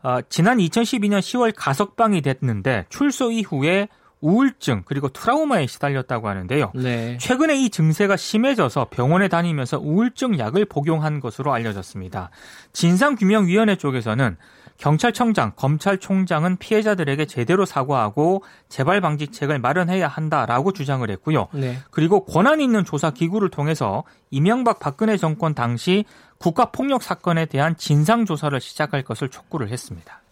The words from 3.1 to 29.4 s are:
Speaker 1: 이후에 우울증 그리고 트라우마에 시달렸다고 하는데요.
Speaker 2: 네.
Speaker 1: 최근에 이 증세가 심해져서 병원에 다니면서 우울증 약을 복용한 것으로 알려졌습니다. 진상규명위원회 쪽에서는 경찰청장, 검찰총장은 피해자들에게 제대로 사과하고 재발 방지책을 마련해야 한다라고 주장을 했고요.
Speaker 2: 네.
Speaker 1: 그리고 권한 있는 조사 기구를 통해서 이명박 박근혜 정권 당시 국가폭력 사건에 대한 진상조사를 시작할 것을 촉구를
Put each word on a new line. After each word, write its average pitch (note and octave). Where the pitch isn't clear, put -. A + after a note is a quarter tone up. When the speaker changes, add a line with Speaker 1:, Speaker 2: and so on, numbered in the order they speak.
Speaker 1:
이후에 F#3+
우울증 E3+
그리고 C#3
트라우마에 B3
시달렸다고 B2+
하는데요. G2
Speaker 2:
네. A#2+
Speaker 1:
최근에 C#4
이 C4
증세가 F3+
심해져서 G#3+
병원에 E3+
다니면서 E3
우울증 G#3+
약을 C#3
복용한 D3+
것으로 C3
알려졌습니다. G2
진상규명위원회 G3
쪽에서는 A#2
경찰청장, F3+
검찰총장은 F3+
피해자들에게 F#3
제대로 E3
사과하고 C#3+
재발 F3
방지책을 D3+
마련해야 E3+
한다라고 D3
주장을 C3+
했고요. A2+
Speaker 2:
네. C3
Speaker 1:
그리고 F3+
권한 C#4+
있는 A3+
조사 D3+
기구를 F3+
통해서 C#3+
이명박 G#3+
박근혜 G#3+
정권 D#3
당시 B2+
국가폭력 B3+
사건에 E3
대한 D#3
진상조사를 D3+
시작할 C#3+
것을 -
촉구를 A#2